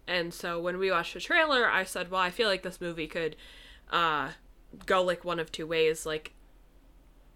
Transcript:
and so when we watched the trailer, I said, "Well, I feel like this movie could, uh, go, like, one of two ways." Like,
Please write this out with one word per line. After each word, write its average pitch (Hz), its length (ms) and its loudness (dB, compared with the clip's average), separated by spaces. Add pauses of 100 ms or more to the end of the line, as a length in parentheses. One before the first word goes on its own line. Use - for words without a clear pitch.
and 170 280 -2
so 170 260 -4
when 180 180 -2
we 190 120 2
watched 170 240 0
the 180 60 -10
trailer, 302 480 4
I 185 160 2
said, 180 260 -6
"Well, 185 100 0
I 180 100 2
feel 220 180 2
like 190 140 2
this 180 180 -8
movie 170 260 -6
could, 156 300 -4 (540)
uh, 156 400 2 (560)
go, 190 160 4
like, 175 220 0
one 175 140 -2
of 160 140 -4
two 160 140 -6
ways." 160 400 2
Like, 156 260 -6 (1040)